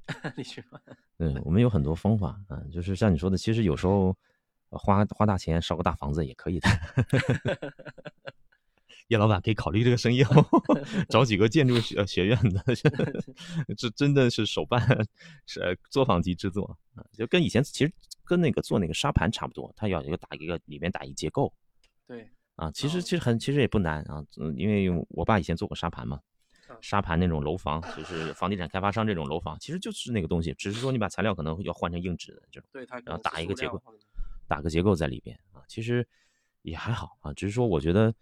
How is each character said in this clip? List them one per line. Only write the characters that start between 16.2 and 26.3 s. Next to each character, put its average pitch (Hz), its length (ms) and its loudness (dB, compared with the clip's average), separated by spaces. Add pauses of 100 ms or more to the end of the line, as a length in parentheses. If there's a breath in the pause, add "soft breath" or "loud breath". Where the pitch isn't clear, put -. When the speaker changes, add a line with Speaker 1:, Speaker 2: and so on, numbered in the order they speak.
Speaker 2:
级 87 120 0
制 95 160 -4
作， 92 280 -6 (160)
啊， 113 180 -20
就 113 140 -6
跟 180 160 2
以 147 40 2
前， 117 160 2
其 - 220 -2
实 160 80 0 (320)
跟 175 160 2
那 160 100 4
个 - 120 0
做 - 160 0
那 92 80 2
个 - 80 -4
沙 - 180 0
盘 85 180 4
差 - 160 -4
不 65 60 -12
多， - 240 -12
它 107 100 -6
要 87 160 0
一 67 60 -8
个 82 80 -2
打 - 200 -20
一 73 100 -12
个， 85 180 -4
里 73 140 -14
面 80 120 -2
打 73 120 -6
一 67 100 -12
结 78 160 -4
构。 135 240 -2 (540)
Speaker 1:
对。 117 240 -16 (240)
Speaker 2:
啊， 80 160 -6
其 - 180 -4
实， 170 100 -2
Speaker 1:
哦。 - 40 -2
Speaker 2:
其 - 80 -12
实 180 80 0
很， 117 200 0
其 135 140 -4
实 143 80 2
也 123 80 4
不 - 100 0
难 78 260 0
啊， 73 200 -10 (140)
嗯， 78 180 -6
因 71 100 -4
为 101 220 2 (220)
我 - 120 -4
爸 107 160 2
以 87 40 0
前 82 120 -2
做 85 140 -4
过 73 80 -10
沙 82 140 -4
盘 60 180 -10
嘛， 71 100 -6 (500 loud breath)